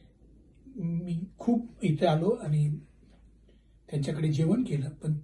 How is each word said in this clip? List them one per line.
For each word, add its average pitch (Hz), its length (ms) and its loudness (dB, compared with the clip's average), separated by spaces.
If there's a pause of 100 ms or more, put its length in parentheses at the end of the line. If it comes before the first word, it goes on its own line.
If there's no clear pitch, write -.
(760)
मी 170 480 -4 (140)
खूप - 320 0 (120)
इथे 156 240 2
आलो 165 240 4
आणि 151 480 0 (1120)
त्यांच्याकडे 151 420 0
जेवण 165 320 2
केलं. 147 260 -2
पण 156 340 -4